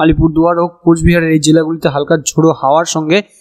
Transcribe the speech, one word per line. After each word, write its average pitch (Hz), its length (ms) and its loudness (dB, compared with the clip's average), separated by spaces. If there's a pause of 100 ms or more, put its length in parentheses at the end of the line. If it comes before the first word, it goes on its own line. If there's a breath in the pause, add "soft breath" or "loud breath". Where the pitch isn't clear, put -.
আলিপুরদুয়ার 160 600 0
ও - 20 0 (200)
কোচবিহারের 170 520 2
এই 156 100 0
জেলাগুলিতে 160 480 0
হালকা 147 200 -2 (140)
ঝোড়ো 160 220 0 (100)
হাওয়ার 151 340 0
সঙ্গে 160 240 -2 (220 soft breath)